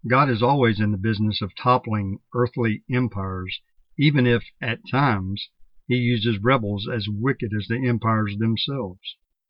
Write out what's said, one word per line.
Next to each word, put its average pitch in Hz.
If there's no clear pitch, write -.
God 135
is 110
always 123
in 104
the 101
business 107
of 95
toppling 107
earthly 120
empires, 95
even 143
if, 120
at 117
times, 101
he 123
uses 120
rebels 104
as 107
wicked 110
as 101
the 123
empires 107
themselves. 113